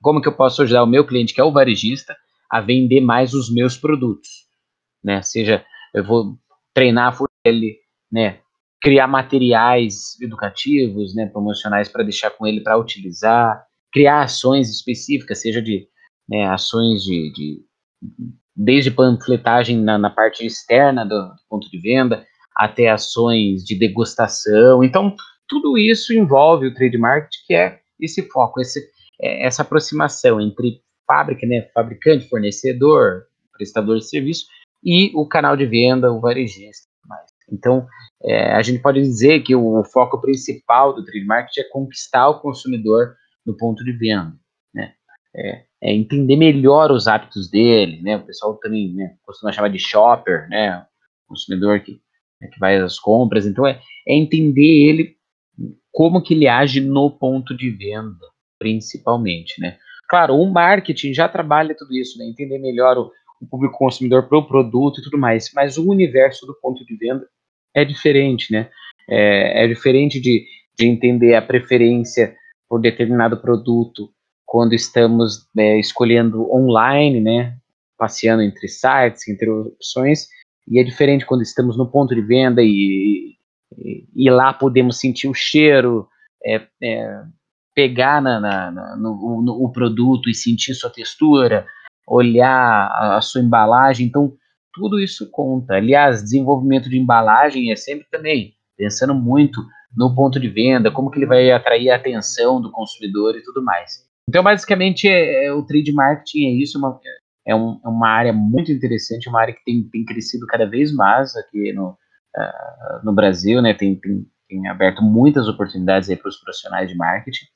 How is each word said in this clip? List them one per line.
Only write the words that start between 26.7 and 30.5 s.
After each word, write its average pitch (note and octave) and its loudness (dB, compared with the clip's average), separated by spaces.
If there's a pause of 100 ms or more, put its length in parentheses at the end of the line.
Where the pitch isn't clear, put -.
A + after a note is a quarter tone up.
trade B2 0
marketing, B2+ -2
que F3+ 0
é - 0 (200)
esse D#3+ -8
foco, B2 -2
esse, B2+ -8 (400)
é, - -6
essa B2+ -4
aproximação D3 0
entre A2+ -6 (260)